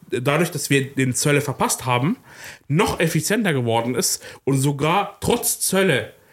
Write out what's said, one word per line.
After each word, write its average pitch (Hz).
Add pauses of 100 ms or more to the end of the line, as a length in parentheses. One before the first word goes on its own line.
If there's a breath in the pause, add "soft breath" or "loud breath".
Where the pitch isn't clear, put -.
dadurch, 143
dass -
wir 135
den 131
Zölle 147
verpasst 196
haben, 127 (500 loud breath)
noch 185
effizienter 180
geworden 117
ist - (200 loud breath)
und 139
sogar 147
trotz -
Zölle 185 (180 soft breath)